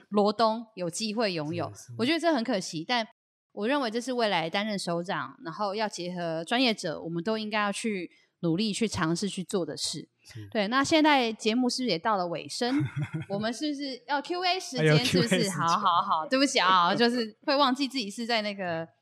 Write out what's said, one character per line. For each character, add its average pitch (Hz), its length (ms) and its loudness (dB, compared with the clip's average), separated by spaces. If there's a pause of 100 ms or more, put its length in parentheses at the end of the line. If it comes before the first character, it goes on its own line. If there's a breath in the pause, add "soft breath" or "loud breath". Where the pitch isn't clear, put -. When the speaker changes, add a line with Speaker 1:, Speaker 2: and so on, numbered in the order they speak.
Speaker 1:
罗 208 240 4
东 226 320 2 (100)
有 180 140 -4
机 214 240 -4
会 208 200 0
拥 151 220 -4
有。 - 200 -4
Speaker 2:
是， - 140 -18
是。 120 100 -16
Speaker 1:
我 233 80 0
觉 302 60 2
得 330 60 2
这 330 140 2
很 254 100 2
可 226 160 0
惜， 170 280 -6
但 233 200 0 (460)
我 202 160 -2
认 285 120 2
为 240 100 0
这 226 100 -2
是 247 120 -4
未 233 160 2
来 170 200 2
担 202 180 -2
任 208 120 -4
首 170 240 -2
长， 156 420 -6
然 165 80 -8
后 196 220 -4
要 220 140 -2
结 180 260 -8
合 170 300 -4
专 240 180 0
业 240 100 4
者， 151 300 -6
我 165 60 -8
们 170 140 -4
都 220 140 -2
应 214 140 -6
该 214 100 0
要 202 120 0
去 196 380 -4 (300 soft breath)
努 165 160 2
力 214 160 0
去 220 160 0
尝 170 260 0
试 190 140 -2
去 180 160 -6
做 175 220 -2
的 147 100 -8
事。 - 320 -8 (140)
Speaker 2:
是。 104 280 -16
Speaker 1:
对， 202 180 0
那 262 140 2
现 311 220 4
在 269 280 6
节 220 220 0
目 247 140 2
是 254 140 -2
不 - 20 0
是 240 60 2
也 165 80 0
到 214 180 0
了 180 120 0
尾 165 200 -6
声？ 254 340 -2 (180)
Speaker 2:
<laughs> - 280 -6
Speaker 1:
我 202 100 -2
们 220 140 -2
是 233 160 -4
不 294 60 -2
是 269 340 -8
要 277 140 0
Q 359 200 -4
A 370 160 2
时 - 200 -8
间？ 156 80 4
Speaker 2:
还 151 60 8
有 156 120 6
Speaker 1:
是 - 160 2
不 - 40 4
是？ - 40 0
Speaker 2:
Q 185 80 2
A - 60 2
时 196 60 0
间。 190 40 -2
Speaker 1:
好， 170 140 -2
好， 180 360 4
好， 170 240 0
对 262 120 2
不 277 80 4
起 262 120 0
啊， 180 360 6
就 233 160 4
是 233 320 -2
会 294 120 0
忘 269 200 4
记 269 120 0
自 254 120 -6
己 208 100 -4
是 233 160 -8
在 226 160 0
那 208 140 -4
个 170 340 -4 (140)